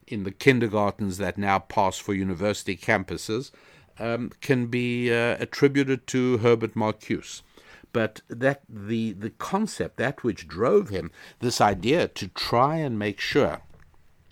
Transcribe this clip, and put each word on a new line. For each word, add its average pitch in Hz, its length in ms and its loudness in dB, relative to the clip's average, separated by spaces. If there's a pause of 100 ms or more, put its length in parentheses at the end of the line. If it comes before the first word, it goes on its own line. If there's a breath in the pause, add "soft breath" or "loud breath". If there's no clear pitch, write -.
in 104 180 -6
the 98 60 -4
kindergartens 104 840 2
that 92 220 -4
now 98 220 2
pass 95 360 0
for - 160 -6
university 95 640 -2
campuses, 110 760 -2 (460 soft breath)
um, 117 320 -4 (120)
can 123 240 2
be, 120 440 -2
uh, 117 300 2
attributed 135 680 2
to 127 300 2
Herbert 113 360 4
Marcuse. 107 680 -4 (520 loud breath)
But 113 360 -2
that 135 400 -2
the, 110 460 -4
the 104 160 -8
concept, - 680 -4
that 127 260 -4
which 101 240 -4
drove 117 440 2
him, 85 200 -6 (300 loud breath)
this 117 200 0
idea 107 460 2
to - 220 -8
try 135 480 0
and 139 200 -2
make 104 220 -4
sure 92 440 0 (680)